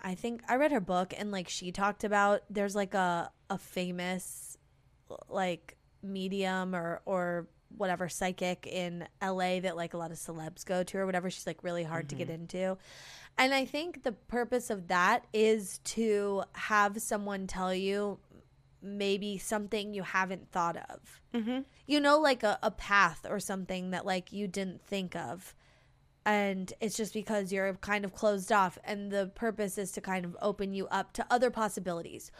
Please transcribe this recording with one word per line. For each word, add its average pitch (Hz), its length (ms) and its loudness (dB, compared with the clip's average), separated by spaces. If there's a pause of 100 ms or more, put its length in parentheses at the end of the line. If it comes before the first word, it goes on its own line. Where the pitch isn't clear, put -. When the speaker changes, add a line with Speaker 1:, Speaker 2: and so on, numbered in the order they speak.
Speaker 1:
I 185 120 -4
think 233 340 -6
I 226 80 4
read 294 160 4
her 240 80 2
book, 180 360 0
and, 208 140 -4
like, 185 160 -4
she 180 240 -6
talked 202 320 0
about, 202 460 4
there's, 202 260 0
like, 202 180 0
a, 175 380 2 (180)
a 190 80 -2
famous, 180 1000 -6 (720)
like, 180 480 -2 (260)
medium 190 720 -2
or, 170 300 -4
or 175 420 0 (300)
whatever 180 320 0
psychic 180 580 -2
in 175 400 -4 (140)
L 190 200 0
A 185 200 2
that, 175 160 -2
like, 170 160 -4
a 175 40 -6
lot 170 140 -6
of 165 60 -10
celebs 160 480 -10
go 185 180 2
to 180 140 -4
or 190 80 2
whatever. 185 240 0
She's, - 180 -8
like, 165 160 -8
really 175 200 -2
hard 160 260 -4
to 143 60 -6
get 165 120 -4
Speaker 2:
Mm-hmm. 165 140 -8
Speaker 1:
into. 185 360 -2 (600)
And 262 160 6
I 269 120 4
think 311 380 -6
the 254 80 0
purpose 240 580 -2
of 185 200 -4
that 185 440 6
is 220 520 4
to 202 580 2 (100)
have 208 480 4
someone 202 460 -2
tell 185 260 0
you 196 460 0 (640)
maybe 202 560 -2
something 208 560 -4
you 196 100 -6
haven't 185 480 -2
thought 170 240 2 (140)
of. - 320 -18 (120)
Speaker 2:
Mm-hmm. 240 260 -2 (280)
Speaker 1:
You 294 140 4
know, 285 180 8
like, 285 240 4
a, 208 180 4
a 208 100 2
path 196 580 4
or 202 100 -2
something 185 520 -4
that, 180 140 -2
like, 185 280 -2
you 202 160 -4
didn't 190 360 -6
think 190 300 -4
of. 165 400 -8 (680)
And 202 540 2
it's 214 180 -2
just 214 160 -2
because 208 380 0
you're 196 240 2
kind 202 300 0
of 185 80 -6
closed 202 380 2
off, 196 320 6
and 202 280 -6
the 196 220 0
purpose 208 440 -2
is 190 160 -4
to 202 80 -6
kind 185 240 -2
of 175 160 -8
open 202 320 -2
you 190 160 -4
up 196 240 -2
to - 180 -2
other 247 180 6
possibilities, 190 920 -4